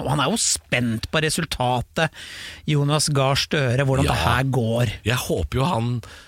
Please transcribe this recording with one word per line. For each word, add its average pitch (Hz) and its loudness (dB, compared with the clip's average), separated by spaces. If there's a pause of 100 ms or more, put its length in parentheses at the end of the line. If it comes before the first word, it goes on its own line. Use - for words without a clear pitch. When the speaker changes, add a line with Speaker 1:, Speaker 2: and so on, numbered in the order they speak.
Speaker 1:
og 131 -2
han 147 0
er 135 2
jo 220 0
spent - -2
på 160 0
resultatet. 147 -2 (580)
Jonas 147 2
Gahr 139 2
Støre, 135 0
hvordan 135 2
Speaker 2:
Ja. - 2
Speaker 1:
det - 0
her 120 2
går. 120 0 (120)
Speaker 2:
Jeg 117 0
håper 110 -2
jo 127 2
han, 120 -2 (240)